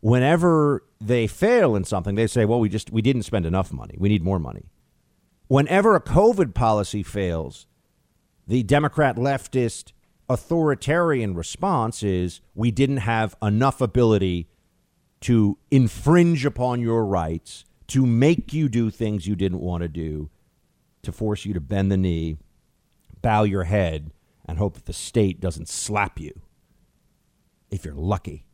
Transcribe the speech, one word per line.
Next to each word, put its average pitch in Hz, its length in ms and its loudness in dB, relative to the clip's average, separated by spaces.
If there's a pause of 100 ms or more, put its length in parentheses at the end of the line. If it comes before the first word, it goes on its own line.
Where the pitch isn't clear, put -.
Whenever 147 840 2 (160)
they 113 280 0
fail 190 480 2
in 95 80 -2
something, 98 320 -4
they 113 100 2
say, 113 180 2
"Well, 117 160 2
we 110 80 2
just, 101 220 -6
we 113 100 0
didn't 120 220 0
spend 92 240 -2
enough 90 260 -2
money. 58 260 -12
We 98 100 0
need 104 140 2
more 92 160 -2
money." 60 320 -10 (760)
Whenever 185 480 4
a 165 60 4
covid 196 540 2
policy 107 480 0
fails, 85 640 -6 (800)
the 123 180 0
Democrat 143 520 0
leftist 127 760 -4 (360)
authoritarian 147 1040 0
response 113 680 -4
is, 90 380 -2 (140)
"We 117 180 0
didn't 135 260 0
have 113 420 -2
enough 110 400 2
ability 101 680 2 (720)
to 110 380 2 (120)
infringe 147 760 4
upon 123 360 -2
your 113 260 0
rights, 82 580 -4 (240)
to 131 160 2
make 127 480 2
you 151 160 0
do 117 220 0
things 104 380 -4
you 101 80 -2
didn't 90 240 -2
want 87 220 -4
to 85 60 -6
do, 78 420 -8 (720)
to 90 100 -10
force 104 320 -6
you 101 100 -2
to 90 60 0
bend 98 320 0
the 98 40 2
knee, 82 420 -2 (800)
bow 107 240 2
your 98 200 0
head, 82 460 -2 (340)
and 80 140 -8
hope 98 160 -2
that - 120 -20
the - 60 -10
state 95 460 -2
doesn't 80 300 -6
slap 104 500 -6
you, 76 220 -14 (1300)
if - 140 -10
you're 76 100 -12
lucky." 82 580 -6